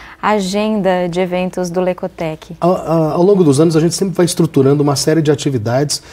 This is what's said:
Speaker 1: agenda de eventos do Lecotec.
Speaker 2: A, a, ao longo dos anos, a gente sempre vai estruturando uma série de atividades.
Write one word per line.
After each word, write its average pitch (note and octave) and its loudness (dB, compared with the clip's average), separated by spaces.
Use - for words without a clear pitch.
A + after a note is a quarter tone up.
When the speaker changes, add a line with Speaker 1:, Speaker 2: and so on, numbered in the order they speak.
Speaker 1:
agenda G3 0
de E3+ -4
eventos F3+ -4
do F3+ -2
Lecotec. F3 -6
Speaker 2:
A, E3+ 2
a, D#3+ 0
ao F3 2
longo F#3+ 4
dos C#3 4
anos, E3 2
a D#3 4
gente E3 0
sempre G3 -4
vai F3+ 2
estruturando D3 2
uma C#3+ 0
série D#3 0
de D3 2
atividades. C3+ -2